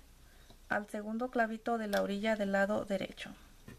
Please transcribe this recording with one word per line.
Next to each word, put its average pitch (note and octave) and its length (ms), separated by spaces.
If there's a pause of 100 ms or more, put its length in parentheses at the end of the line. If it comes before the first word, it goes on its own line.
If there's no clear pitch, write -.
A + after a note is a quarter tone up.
(680)
al G#3 200
segundo A3+ 440
clavito A3+ 440
de A3 120
la G3+ 120
orilla G3+ 360
del G3+ 160
lado G3 320
derecho. - 500 (440)